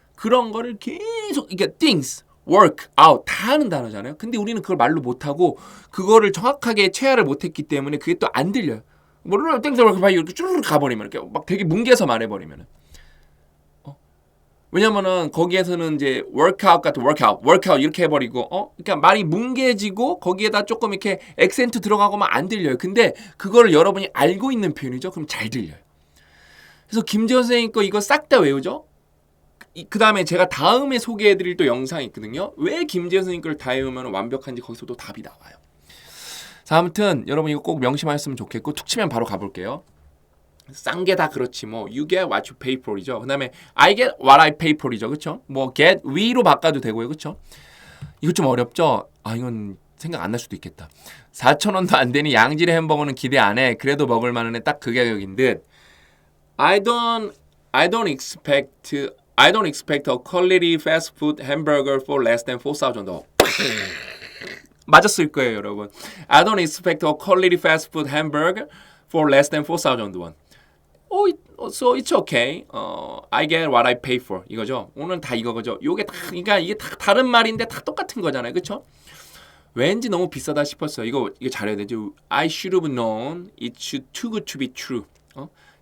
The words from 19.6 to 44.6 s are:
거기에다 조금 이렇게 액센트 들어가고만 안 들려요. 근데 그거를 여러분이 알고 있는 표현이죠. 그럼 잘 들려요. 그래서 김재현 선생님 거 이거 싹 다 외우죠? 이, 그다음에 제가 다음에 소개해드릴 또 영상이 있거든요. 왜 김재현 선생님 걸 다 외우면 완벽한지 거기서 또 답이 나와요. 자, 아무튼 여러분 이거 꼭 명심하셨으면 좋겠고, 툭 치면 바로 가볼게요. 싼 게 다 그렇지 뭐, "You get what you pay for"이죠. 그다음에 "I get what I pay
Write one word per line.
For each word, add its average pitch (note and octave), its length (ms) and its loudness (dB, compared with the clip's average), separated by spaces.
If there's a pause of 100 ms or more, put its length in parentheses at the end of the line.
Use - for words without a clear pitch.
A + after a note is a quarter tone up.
거기에다 G#3 460 0
조금 A3 260 -4
이렇게 G3 280 -4 (160)
액센트 A3+ 440 2
들어가고만 G3+ 500 2
안 C#3 180 0
들려요. E3+ 300 -2
근데 G3 360 2 (240)
그거를 G#3+ 340 6
여러분이 F#3+ 400 4
알고 F#3+ 400 0
있는 G3+ 220 -2
표현이죠. B2+ 360 -8
그럼 D#3 160 -12
잘 - 240 -8
들려요. G2 260 -8 (1120)
그래서 A3 160 -4
김재현 A3+ 400 2
선생님 A#3 300 0
거 A3 100 0
이거 G3+ 180 0
싹 C#4+ 280 -2
다 C4 100 6
외우죠? D3+ 480 0 (880)
이, E3+ 100 -18
그다음에 G#3 400 2
제가 F3+ 260 2
다음에 A#3+ 480 4
소개해드릴 G3+ 580 2
또 E3+ 100 2
영상이 C3 400 -2
있거든요. A2+ 520 -10
왜 B3 260 -2
김재현 F3+ 380 -2
선생님 F3+ 180 -6
걸 D#3 160 -6
다 B2+ 140 -8
외우면 B2+ 420 -4
완벽한지 A#2+ 480 -6
거기서 A#2 240 -16
또 A#2+ 120 -12
답이 G2+ 260 -18
나와요. - 320 -20 (1120)
자, D#3 120 0
아무튼 F3 500 2
여러분 D3+ 240 -2
이거 D3 100 -4
꼭 E3 200 -4
명심하셨으면 C#3+ 560 -2
좋겠고, A2+ 380 -8
툭 - 120 -12
치면 G#3+ 220 -2
바로 A#2 160 -2
가볼게요. G2+ 580 -10 (920)
싼 F3+ 320 -6
게 F3+ 120 2
다 E3 120 0
그렇지 - 380 -8
뭐, A2 160 -10
"You A#2+ 260 -8
get F3+ 160 0
what A2 260 -4
you - 80 -20
pay C3 200 -6
for"이죠. G#2+ 420 -8
그다음에 C3 300 -4 (240)
"I F3+ 220 6
get - 240 2
what C3+ 200 10
I D3+ 160 4
pay D#3 220 0